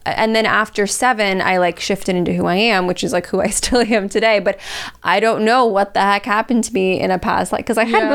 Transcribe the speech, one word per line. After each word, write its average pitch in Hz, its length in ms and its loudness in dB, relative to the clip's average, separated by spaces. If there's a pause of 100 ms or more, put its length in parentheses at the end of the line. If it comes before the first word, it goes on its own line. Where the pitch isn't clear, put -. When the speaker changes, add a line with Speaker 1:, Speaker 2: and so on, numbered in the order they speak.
Speaker 1:
and 220 280 0
then 220 120 2
after 208 420 0
seven, 208 540 0
I, 185 160 0
like, 175 240 0
shifted 190 340 -2
into 175 160 0
who 175 140 -2
I 175 100 0
am, 202 320 2
which 180 160 -4
is, 180 80 -4
like, 175 160 -2
who 190 140 -2
I 202 60 0
<laughs> 208 140 -4
still 247 200 2
am 214 260 0
today. 214 320 2
But 190 180 0 (460)
I 185 160 2
don't 214 240 2
know 240 220 4
what 196 280 0
the 190 60 0
heck 202 260 0
happened 220 400 0
to - 80 -8
me 185 280 0
in 185 100 0
a 185 80 0
past, 185 320 -2
like, - 140 -4
'cause 226 120 -2
I 220 60 2
had 233 200 2
Speaker 2:
Yeah. - 120 0